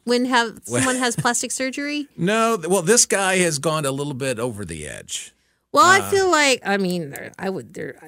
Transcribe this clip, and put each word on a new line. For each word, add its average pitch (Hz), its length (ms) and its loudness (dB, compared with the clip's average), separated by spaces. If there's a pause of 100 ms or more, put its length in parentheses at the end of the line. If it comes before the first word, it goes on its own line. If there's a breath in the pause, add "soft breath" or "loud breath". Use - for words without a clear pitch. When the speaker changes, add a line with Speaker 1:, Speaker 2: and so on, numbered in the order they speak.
Speaker 1:
when 247 220 0
have, 233 380 0
Speaker 2:
<laughs> - 40 -16
when 240 160 0
Speaker 1:
someone 254 140 0
has 247 180 -2
plastic 240 340 -2
surgery? 285 680 -6
Speaker 2:
No, 226 420 0
th-, 160 120 -8
well, 185 140 2
this 160 240 4
guy 190 300 0
has 170 200 2
gone 156 300 -2
a 135 40 -2
little 143 220 -6
bit 131 240 -4
over 110 260 -6
the 80 240 -10
edge. 50 440 -12 (400)
Speaker 1:
Well, 294 120 6
I 370 160 8
Speaker 2:
Uh, 392 100 -4
Speaker 1:
feel 381 220 4
like, 294 340 4
I 196 120 0
mean, 180 320 -2
there, - 280 -12
I 190 120 -6
would, 170 240 -10
there, - 340 -12